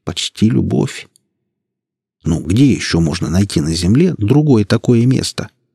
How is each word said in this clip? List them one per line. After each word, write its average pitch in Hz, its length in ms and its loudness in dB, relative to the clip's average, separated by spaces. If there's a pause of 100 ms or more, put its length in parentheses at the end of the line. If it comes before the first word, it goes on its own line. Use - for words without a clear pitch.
почти - 440 -4
любовь. 120 600 -2 (1160)
Ну, 80 160 -2
где 104 320 2
еще - 280 -2
можно 80 280 -2
найти 90 320 0
на 78 140 -4
земле 117 420 2
другое 123 480 2
такое 117 400 2
место? - 460 -2 (240)